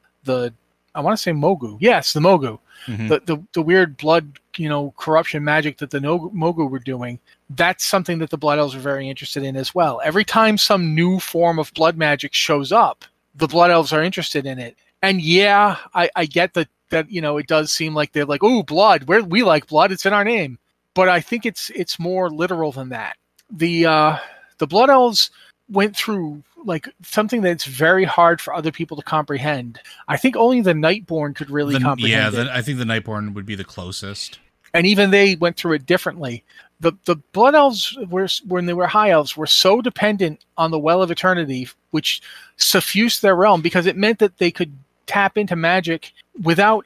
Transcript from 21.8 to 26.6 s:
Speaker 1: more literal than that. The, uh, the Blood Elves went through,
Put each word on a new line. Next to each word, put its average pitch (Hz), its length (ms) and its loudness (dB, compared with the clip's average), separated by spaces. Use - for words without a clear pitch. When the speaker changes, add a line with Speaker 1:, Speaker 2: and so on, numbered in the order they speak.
Speaker 1:
more 180 300 -4
literal 160 420 -4
than 131 180 -12
that. 113 280 -12
The, 165 360 0
uh, 156 320 4
the 156 80 -2
Blood 214 220 4
Elves 247 420 4
went 202 260 0
through, 156 480 -6